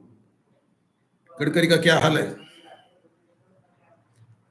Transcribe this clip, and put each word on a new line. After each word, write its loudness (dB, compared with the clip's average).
गडकरी -2
का 2
क्या 2
हाल 0
है." -4